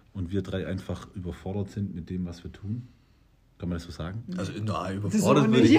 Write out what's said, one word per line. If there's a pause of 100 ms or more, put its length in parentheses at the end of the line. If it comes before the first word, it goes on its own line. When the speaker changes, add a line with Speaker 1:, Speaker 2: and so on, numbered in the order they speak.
(140)
Speaker 1:
und
wir
drei
einfach
überfordert
sind
mit
dem,
was
wir
tun. (680)
Kann
man
das
so
sagen? (160)
Speaker 2:
Also, (120)
na,
Speaker 3:
Das
Speaker 2:
überfordert
Speaker 3:
so
Speaker 2:
würde
ich